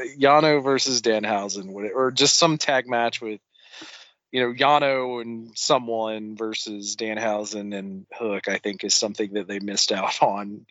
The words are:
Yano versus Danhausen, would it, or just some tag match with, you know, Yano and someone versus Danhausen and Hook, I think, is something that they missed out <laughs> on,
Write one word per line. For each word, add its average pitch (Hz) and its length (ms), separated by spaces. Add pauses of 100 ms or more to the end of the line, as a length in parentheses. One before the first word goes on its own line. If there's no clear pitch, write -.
(180)
Yano 147 440
versus 131 400
Danhausen, 101 680
would 101 140
it, 104 80
or 131 160
just 131 280
some 160 200
tag 131 300
match 117 320
with, 107 200 (920)
you 131 80
know, 120 120
Yano 135 680
and 113 360
someone 110 760
versus 104 640
Danhausen 107 840
and 98 340
Hook, 101 360
I 98 100
think, 101 260
is 101 100
something 104 400
that 98 120
they 101 140
missed 101 320
out 110 260
<laughs> - 40
on, 104 480